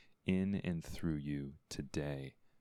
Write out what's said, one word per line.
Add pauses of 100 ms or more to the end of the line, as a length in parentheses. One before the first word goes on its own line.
(260)
in
and
through
you (160)
today (260)